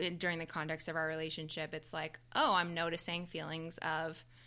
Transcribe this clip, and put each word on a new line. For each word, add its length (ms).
in, 180
during 200
the 80
context 420
of 80
our 100
relationship, 680
it's 180
like, 260
"Oh, 200
I'm 200
noticing 520
feelings 520
of 460